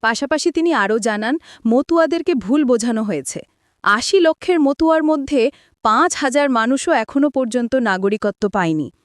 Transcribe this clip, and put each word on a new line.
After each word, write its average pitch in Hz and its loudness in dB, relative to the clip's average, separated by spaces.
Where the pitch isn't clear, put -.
পাশাপাশি 277 -2
তিনি 330 0
আরও 214 0
জানান, 220 -2
মতুয়াদেরকে 330 0
ভুল 254 0
বোঝানো 233 0
হয়েছে। 165 -6
আশি 226 2
লক্ষের 330 2
মতুয়ার 311 2
মধ্যে 285 0
পাঁচ 247 2
হাজার 285 0
মানুষও 247 0
এখনও 277 0
পর্যন্ত 247 -2
নাগরিকত্ব 202 0
পায়নি। 165 -2